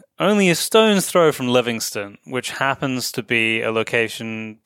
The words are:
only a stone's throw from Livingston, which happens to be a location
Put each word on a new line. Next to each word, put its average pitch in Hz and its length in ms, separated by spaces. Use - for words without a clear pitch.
only 196 300
a 165 60
stone's 214 500
throw 165 280
from 127 160
Livingston, 113 760
which 127 280
happens 135 600
to 123 100
be 113 400
a 113 100
location 110 960